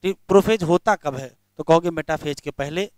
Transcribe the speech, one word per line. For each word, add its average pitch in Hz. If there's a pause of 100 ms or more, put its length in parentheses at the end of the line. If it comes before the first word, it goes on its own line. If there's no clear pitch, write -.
टी-, 190 (120)
प्रोफेज 196
होता 180
कब 143
है? 131 (200)
तो 151
कहोगे 170
मेटाफेज 151
के 143
पहले 160